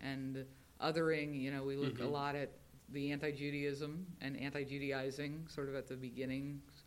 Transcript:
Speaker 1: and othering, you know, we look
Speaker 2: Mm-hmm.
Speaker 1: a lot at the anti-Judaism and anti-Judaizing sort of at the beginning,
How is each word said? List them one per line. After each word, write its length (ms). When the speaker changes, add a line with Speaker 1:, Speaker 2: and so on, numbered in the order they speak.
Speaker 1:
and 440
othering, 600
you 100
know, 140
we 120
look 180
Speaker 2:
Mm-hmm. 100
Speaker 1:
a 40
lot 280
at 160
the 200
anti-Judaism 960
and 180
anti-Judaizing 1120
sort 200
of 60
at 140
the 80
beginning, 640